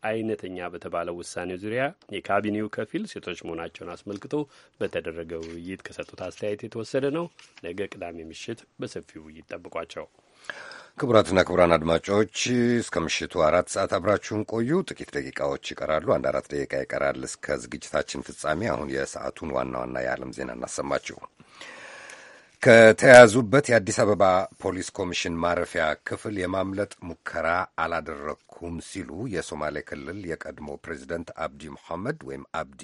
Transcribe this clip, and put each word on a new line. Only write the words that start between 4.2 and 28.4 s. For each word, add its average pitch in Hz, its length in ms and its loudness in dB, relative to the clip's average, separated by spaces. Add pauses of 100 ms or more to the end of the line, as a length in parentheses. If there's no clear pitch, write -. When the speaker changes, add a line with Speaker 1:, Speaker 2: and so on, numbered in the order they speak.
Speaker 1:
በተደረገ 82 640 -8
ውይይት 85 440 -12
ከሰጡት - 380 -12
አስተያየት 104 400 -8
የተወሰደ 117 500 -6
ነው። 170 140 -4 (360)
ነገ 95 260 -8
ቅዳሜ 85 360 -12
ምሽት 80 360 -12 (180)
በሰፊው 85 460 -12
ውይይት 78 240 -20
ጠብቋቸው። 82 580 -12 (880)
Speaker 2:
ክቡራትና 107 440 6
ክቡራን 87 320 6
አድማጮች፣ 82 640 2 (380)
እስከ 117 240 -2
ምሽቱ 80 420 -4
አራት 80 280 4
ሰዓት - 240 -2
አብራችሁን 101 540 -2
ቆዩ። 113 240 -2 (140)
ጥቂት - 280 -12
ደቂቃዎች 69 540 -6
ይቀራሉ። 76 440 -4
አንድ 69 160 0
አራት 67 220 -2
ደቂቃ 71 280 -6
ይቀራል 67 480 -4
እስከ - 340 -8
ዝግጅታችን 69 680 -6
ፍጻሜ። 76 440 -6
አሁን 73 220 -4
የሰዓቱን 67 640 -8
ዋና 65 260 -4
ዋና 64 220 -8
የዓለም 64 340 -6
ዜና 65 180 -8
እናሰማችሁ። 65 680 -8 (1400)
ከተያዙበት 117 1040 12
የአዲስ 110 320 2
አበባ 120 260 4 (320)
ፖሊስ 92 340 -4
ኮሚሽን 90 460 -4
ማረፊያ 85 480 -2 (200)
ክፍል 107 320 -8
የማምለጥ 95 540 -4 (120)
ሙከራ 82 440 -8 (320)
አላደረግኩም 82 1040 -8